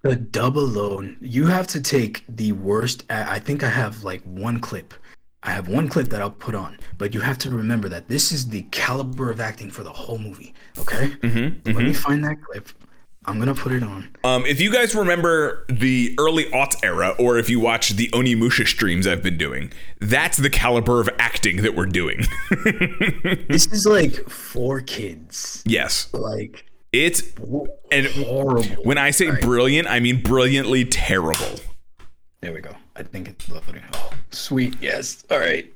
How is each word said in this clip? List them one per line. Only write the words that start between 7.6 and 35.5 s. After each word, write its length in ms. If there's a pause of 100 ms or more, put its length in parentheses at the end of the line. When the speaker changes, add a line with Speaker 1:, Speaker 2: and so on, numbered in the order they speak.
Speaker 1:
that 200
this 220
is 180
the 220
caliber 600
of 80
acting 320
for 120
the 80
whole 260
movie, 360 (240)
okay? 300 (140)
Speaker 2:
Mm-hmm, 160 (280)
Speaker 1:
Let 0
me 80 (180)
Speaker 2:
mm-hmm. 20
Speaker 1:
find 320
that 180
clip. 260 (560)
I'm 120
gonna 160
put 200
it 100
on. 260 (140)
Speaker 2:
Um, 220
if 160
you 100
guys 240
remember 760
the 480
early 280
aughts 360
era, 380
or 180
if 120
you 100
watch 320
the 200
Onimusha 540
streams 400
I've 160
been 160
doing, 340 (280)
that's 380
the 120
caliber 520
of 80 (100)
acting 380
that 180
we're 100
doing. 360 (280)
<laughs> 1000
Speaker 1:
This 180
is, 180
like, 300 (140)
for 520
kids. 840
Speaker 2:
Yes. 480
Speaker 1:
Like, 520 (280)
Speaker 2:
It's 280 (120)
Speaker 1:
w-, 340 (240)
Speaker 2:
and 160
Speaker 1:
horrible. 560 (200)
Speaker 2:
when 140
I 140
say 160
Speaker 1:
Right. 140
Speaker 2:
brilliant, 480
I 100
mean 240
brilliantly 600
terrible. 760 (840)
Speaker 1:
There 120
we 80
go. 100 (240)
I 80
think 240
it's 220
loading. 340 (100)
Oh, 180 (200)
sweet. 500
Yes. 480
All 100
right. 360